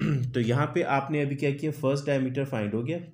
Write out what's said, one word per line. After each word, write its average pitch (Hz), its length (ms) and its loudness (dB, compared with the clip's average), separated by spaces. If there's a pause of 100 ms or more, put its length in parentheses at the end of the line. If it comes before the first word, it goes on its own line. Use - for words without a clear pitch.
<clears throat> - 0 -
तो 135 380 0
यहाँ 120 260 4
पे 170 160 0
आपने 139 400 0
अभी 139 140 -2
क्या 143 140 0
किया, 139 200 -2
फर्स्ट 139 360 0
डायमीटर 135 380 0
फाइंड 107 300 -2
हो 113 80 0
गया, 165 180 -2 (140)